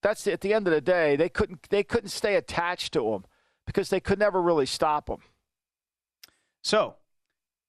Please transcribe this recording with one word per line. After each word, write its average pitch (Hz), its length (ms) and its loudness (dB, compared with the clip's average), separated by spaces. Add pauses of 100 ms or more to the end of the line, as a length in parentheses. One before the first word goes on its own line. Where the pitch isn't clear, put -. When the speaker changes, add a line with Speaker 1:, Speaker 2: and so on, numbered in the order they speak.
Speaker 1:
That's 208 220 -2
the, 196 80 0
at - 100 -6
the 196 100 -2
end 214 160 0
of 165 60 2
the 151 80 0
day, 160 340 2
they 165 140 0
couldn't, - 400 -6
they 202 120 2
couldn't 208 280 -4
stay - 260 -2
attached 170 560 -4
to 110 220 0
him 95 100 -10 (420)
because - 220 -2
they 190 120 0
could 202 180 -2
never 196 240 2
really 170 240 4
stop 151 420 -2
him. - 100 -8 (1400)
Speaker 2:
So, 196 340 0 (720)